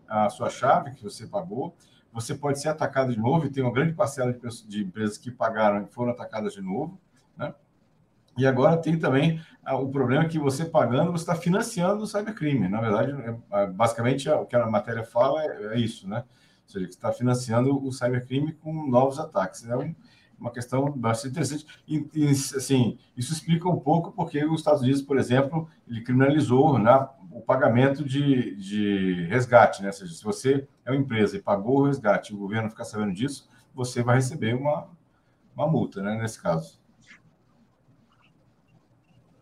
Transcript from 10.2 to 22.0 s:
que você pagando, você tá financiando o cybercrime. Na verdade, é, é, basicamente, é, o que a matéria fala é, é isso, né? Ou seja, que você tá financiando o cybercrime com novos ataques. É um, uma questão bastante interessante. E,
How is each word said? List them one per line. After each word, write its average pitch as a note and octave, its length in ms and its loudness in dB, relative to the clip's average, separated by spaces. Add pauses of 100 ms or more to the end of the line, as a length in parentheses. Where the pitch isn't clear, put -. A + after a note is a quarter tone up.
que D#3+ 120 -2
você C#3+ 260 0
pagando, C#3+ 480 2
você E3 120 -4
tá F3 100 -2
financiando G3 680 0
o G#3+ 40 -6
cybercrime. D3+ 600 -2
Na G#2+ 120 -2
verdade, A#2 320 0
é, A#2 500 -4
é, G2 40 0
basicamente, A#2 600 0
é, - 60 4
o - 100 0
que - 120 -2
a A2+ 100 2
matéria A2+ 360 -2
fala C#3 400 0
é, G#2+ 320 -6
é A#2+ 40 0
isso, G#2 300 -4
né? A2+ 160 -6 (400)
Ou - 80 -20
seja, F#2+ 140 -6
que - 80 -14
você - 60 -20
tá D3 120 -2
financiando B2 720 0
o C3 100 -6
cybercrime B2+ 600 -2
com D#3 340 -8
novos C3 320 2
ataques. F#2+ 480 -6
É A#2+ 100 -4
um, D#3 180 -6 (440)
uma A#2+ 120 -10
questão C3+ 400 -4
bastante B2 420 -4
interessante. D3 340 -4 (220)
E, D3+ 240 -2